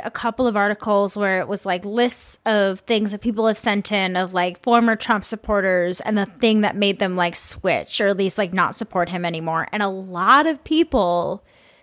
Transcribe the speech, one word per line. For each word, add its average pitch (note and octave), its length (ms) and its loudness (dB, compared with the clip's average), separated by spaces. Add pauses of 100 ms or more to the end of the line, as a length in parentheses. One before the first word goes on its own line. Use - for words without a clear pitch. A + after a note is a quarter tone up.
a A#3 60 -6
couple A#3+ 360 -2
of G#3+ 120 0
articles G3+ 580 2
where F#3+ 240 0
it D3 80 -6
was, G3 160 -4
like, F3+ 220 -4
lists A#3+ 580 0
of G3 360 2
things G#3+ 320 0
that G#3 100 -10
people A3 240 0
have G#3+ 100 2
sent G3+ 360 -2
in F#3+ 220 -2
of, F#3 200 -2
like, F3+ 280 -2
former A#3 320 4
Trump A3 300 -2
supporters F#3 760 0
and G#3 160 -2
the G3 80 0
thing A3 340 2
that G#3 160 0
made G3+ 220 0
them, F#3 180 -2
like, F3 180 0
switch - 680 -2
or G3+ 60 4
at F#3+ 100 0
least, F#3+ 180 0
like, F#3 160 -2
not F3+ 220 0
support F3+ 340 -2
him F3 160 -6
anymore. E3 480 -4
And G#3 100 -2
a G3 60 0
lot F#3+ 580 2
of D#4+ 180 -2
people G3 800 0 (400)